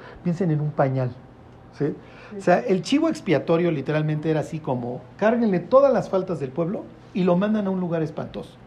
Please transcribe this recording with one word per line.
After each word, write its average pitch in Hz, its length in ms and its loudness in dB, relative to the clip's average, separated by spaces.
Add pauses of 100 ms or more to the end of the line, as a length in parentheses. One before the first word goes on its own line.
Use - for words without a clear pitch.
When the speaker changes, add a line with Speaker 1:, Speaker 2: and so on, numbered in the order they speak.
(240)
Speaker 1:
Piensen 175 280 0
en 147 100 0
un 151 100 -2
pañal, 131 400 0 (680)
¿sí? 147 100 0 (440)
Speaker 2:
Sí. 202 60 -12
Speaker 1:
O 196 40 -10
sea, 180 180 4
el 190 220 0
chivo 311 280 0
expiatorio 170 600 0
literalmente 151 600 -2
era 151 80 0
así 156 200 -6
como, 123 420 -4 (160)
"Cárguenle 214 420 2
todas 269 320 6
las 208 180 0
faltas 185 300 -2
del 135 120 -6
pueblo", 185 340 -4 (280)
y 185 100 0
lo 180 120 4
mandan 208 320 2
a - 40 0
un 185 100 -2
lugar 165 220 -2
espantoso. 131 480 -8 (160)